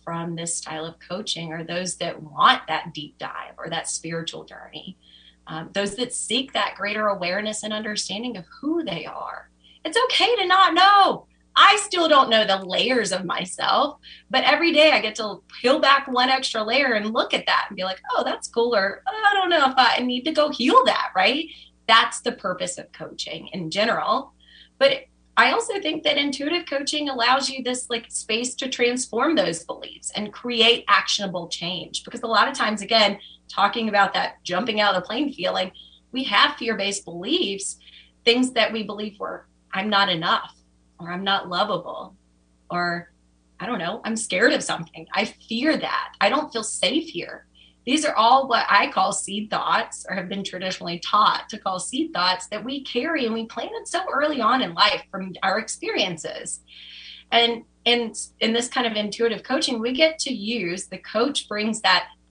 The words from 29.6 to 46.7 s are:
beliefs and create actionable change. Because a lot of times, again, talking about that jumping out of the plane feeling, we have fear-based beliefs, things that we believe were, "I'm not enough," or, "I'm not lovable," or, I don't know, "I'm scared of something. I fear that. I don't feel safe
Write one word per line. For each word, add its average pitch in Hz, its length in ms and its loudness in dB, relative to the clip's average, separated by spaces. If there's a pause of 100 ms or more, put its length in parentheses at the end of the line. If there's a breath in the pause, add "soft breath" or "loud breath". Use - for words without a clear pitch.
beliefs - 520 -12
and 208 180 -8
create 233 540 2
actionable 190 600 0
change. - 560 -8
Because - 180 -12
a 233 60 -8
lot 226 200 4
of 269 80 -6
times, 214 260 -2
again, 208 380 2 (280 loud breath)
talking 208 400 0
about 202 260 4
that - 300 -4
jumping 208 380 0
out 202 140 4
of 180 60 0
the 180 60 -14
plane 254 240 -2
feeling, 185 400 -4 (400 loud breath)
we 262 120 -4
have 254 340 2
fear-based 202 480 -4
beliefs, 196 720 -4 (480 loud breath)
things 254 280 4
that 214 200 2
we 220 100 -2
believe 208 360 -8
were, - 280 -10 (240)
"I'm 196 180 -2
not 196 200 4
enough," 175 460 -2 (440)
or, 170 120 -12
"I'm 180 120 -6
not 196 260 -2
lovable," - 640 -4 (560)
or, 175 420 -4 (460)
I 185 80 -8
don't 233 100 -4
know, 175 260 -6
"I'm 226 120 -4
scared 220 380 2
of - 100 -2
something. 165 500 -8
I 208 120 0
fear 262 520 -2
that. - 420 -6
I 202 100 4
don't 285 220 -2
feel 220 120 -4
safe 254 460 -2